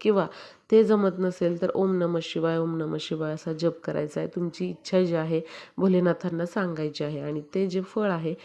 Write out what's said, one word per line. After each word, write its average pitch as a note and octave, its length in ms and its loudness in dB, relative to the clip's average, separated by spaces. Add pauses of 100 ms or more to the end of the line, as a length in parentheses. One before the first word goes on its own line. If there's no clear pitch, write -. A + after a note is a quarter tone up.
किंवा G3 260 4 (440)
ते A3 140 8
जमत G3+ 340 4
नसेल F3 440 0
तर F#3 120 2
"ओम F#3+ 240 2
नमः E3+ 240 0
शिवाय, E3 360 0
ओम E3 200 0
नमः D#3 220 -4
शिवाय" D#3 320 -4
असा D#3 200 -6
जप E3 320 0
करायचा D3+ 360 -4
आहे. D#3+ 160 -4
तुमची F3 340 -4
इच्छा F#3 320 0
जी E3+ 120 0
आहे, D#3+ 260 0 (380)
भोलेनाथांना F3 680 2
सांगायची D#3 580 -4
आहे D3 160 -6
आणि D3 220 -6 (120)
ते G3 120 0
जे F#3 140 -2
फळ G3+ 300 -2
आहे, E3 240 -2 (100)